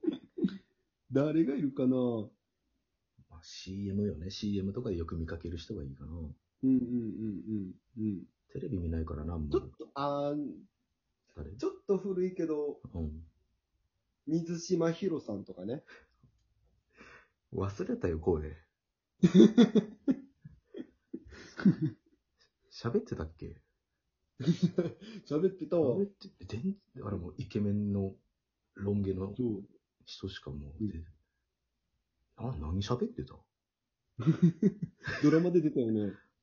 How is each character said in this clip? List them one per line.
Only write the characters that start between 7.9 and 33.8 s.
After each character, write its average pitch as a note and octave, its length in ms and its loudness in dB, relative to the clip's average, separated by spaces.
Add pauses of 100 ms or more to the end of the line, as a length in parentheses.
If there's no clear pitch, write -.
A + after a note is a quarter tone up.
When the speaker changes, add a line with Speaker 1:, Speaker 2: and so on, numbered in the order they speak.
Speaker 1:
う G#2+ 40 -6
ん。 G2+ 240 -2 (280)
Speaker 2:
テ C#3 80 -8
レ - 80 -6
ビ F#2 100 -2
見 E2 100 -2
な D#2+ 120 -2
い D#2+ 40 -4
か C#2+ 100 -6
ら D2+ 100 -6
な、 E2+ 120 -4
も D2+ 100 -4
う。 - 20 -8
Speaker 1:
ち - 80 0
ょ - 80 -4
っ - 120 -14
と、 - 180 -14
あ C#3+ 380 -2
ー、 D3+ 40 -4 (1000)
Speaker 2:
誰？ D#2 220 -12
Speaker 1:
ち G#3 80 -6
ょ F#4+ 40 -2
っ F#4 40 -4 (120)
と G3 120 2
古 F#3 280 -4
い F3+ 80 -4
け E3+ 120 -4
ど、 D3 360 -4 (120)
Speaker 2:
う E2+ 80 -6
ん。 D#2 260 -8 (1000)
Speaker 1:
水 E3 320 -2
島 E3 320 2
ひ F#3 180 -4
ろ D#3+ 100 -2
さ G#2+ 140 -8
ん G2+ 100 -6
と F#2+ 100 -14
か F#2 120 -12
ね。 B2+ 180 -6 (1700)
Speaker 2:
忘 G2+ 340 -4
れ A#3+ 100 -2
た G2+ 100 -2
よ、 D#2+ 120 0
声。 D#2 360 0 (680)
Speaker 1:
<laughs> F#3+ 40 10 (3500)
Speaker 2:
喋 B2+ 280 -2
っ - 20 0
て - 160 -8
た E2 60 -6
っ D#2+ 120 -10
け？ - 260 -14 (800)
Speaker 1:
<laughs> F3+ 840 0
喋 D#3+ 220 2
っ - 20 -4
て - 160 -10
た F3 100 0
わ。 C#3+ 200 4
Speaker 2:
喋 G3+ 60 2
っ - 40 0
て、 - 220 -20 (180)
全-、 F#3 280 -4 (300)
あ G#2 40 -6
れ G2 80 -2
も F2 120 -8
う - 80 -14
イ G2+ 100 -10
ケ G#2+ 120 -4
メ G#2 120 0
ン G#2 220 0
の G2 220 -2 (600)
ロ G2+ 180 -2
ン G2+ 100 2
毛 F#2+ 100 0
の G2 220 -6
Speaker 1:
そ B2 80 -2
う。 G2+ 200 -2 (420)
Speaker 2:
人 - 240 -10
し - 100 -12
か D2 100 -14
も C#2+ 300 -10
う A2 80 -4
出 F#2+ 40 -6
て、 E2 60 -10
Speaker 1:
う E2 40 -8
ん。 E2 40 -14 (1300)
Speaker 2:
あ、 A#2 220 -6
何 E2+ 220 -2
喋 A#2+ 240 -2
っ A#3+ 40 -2
て - 140 -10
た？ - 120 -16 (840)